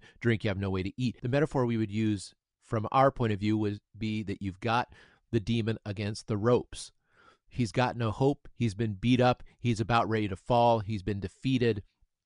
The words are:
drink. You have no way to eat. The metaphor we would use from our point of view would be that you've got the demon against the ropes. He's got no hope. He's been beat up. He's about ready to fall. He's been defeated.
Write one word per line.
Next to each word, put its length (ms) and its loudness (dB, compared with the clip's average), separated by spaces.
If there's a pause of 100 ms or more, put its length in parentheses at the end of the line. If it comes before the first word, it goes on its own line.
(220)
drink. 240 2
You 60 2
have 60 -2
no 120 -2
way 140 -2
to 120 -4
eat. 260 -2
The 60 -6
metaphor 380 0
we 100 0
would 160 -2
use 420 -2 (300)
from 300 -4
our 180 6
point 220 0
of 80 -4
view 160 2
would 220 -2 (180)
be 260 -4
that 180 -8
you've 200 -6
got 260 0 (440)
the 100 2
demon 440 -2
against 420 -6
the 100 -2
ropes. 560 0 (540)
He's 240 -4
got 240 0
no 160 -2
hope. 440 0
He's 180 -2
been 200 -4
beat 280 2
up. 220 2 (160)
He's 200 -2
about 300 2
ready 200 0
to 60 -6
fall. 440 4
He's 240 -6
been 160 -4
defeated. 640 0 (420)